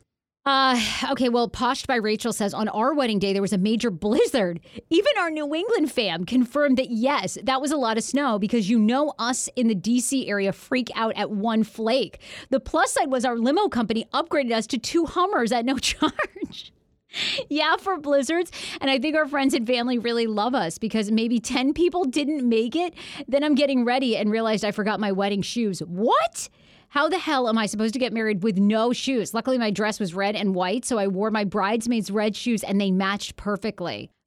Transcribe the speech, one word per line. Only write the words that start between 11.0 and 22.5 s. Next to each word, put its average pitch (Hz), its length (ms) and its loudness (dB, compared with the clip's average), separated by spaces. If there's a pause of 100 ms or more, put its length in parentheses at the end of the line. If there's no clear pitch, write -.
at 202 140 -4
one 220 340 0
flake. 226 560 -2 (280)
The 262 120 2
plus - 320 0
side 330 180 0
was 254 160 0
our 240 100 0
limo 285 320 2
company 226 460 -2
upgraded 277 380 0
us 220 160 0
to 254 100 -2
two 330 260 0
Hummers 339 480 0
at 240 140 0
no 269 120 0
<laughs> - 0 -
charge." - 960 -4 (760)
Yeah, 302 280 2
for 370 220 -2
blizzards. 294 520 0 (300)
And 269 100 0
I 269 80 4
think 302 180 0
our 311 100 2
friends 269 280 0
and 233 120 0
family 247 320 0
really 233 280 0
love 220 280 0
us 175 240 -2
because 220 320 -2
maybe 226 300 2
ten 262 320 0
people 349 320 2
didn't 277 420 0
make 233 300 2